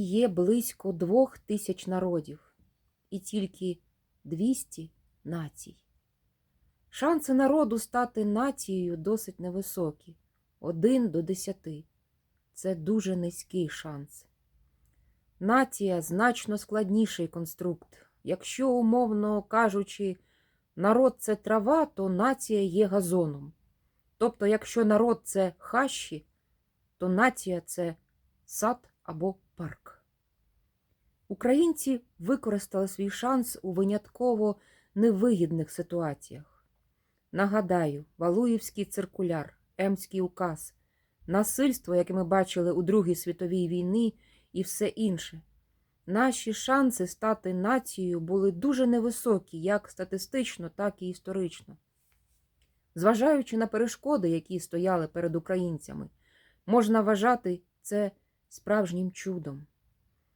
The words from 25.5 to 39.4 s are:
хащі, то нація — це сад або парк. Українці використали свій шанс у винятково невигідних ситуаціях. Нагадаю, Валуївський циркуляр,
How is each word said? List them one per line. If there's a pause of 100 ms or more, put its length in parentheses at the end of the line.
хащі, (720)
то
нація —
це (480)
сад (140)
або (200)
парк. (1200)
Українці (180)
використали
свій
шанс
у
винятково (380)
невигідних
ситуаціях. (680)
Нагадаю, (140)
Валуївський
циркуляр, (180)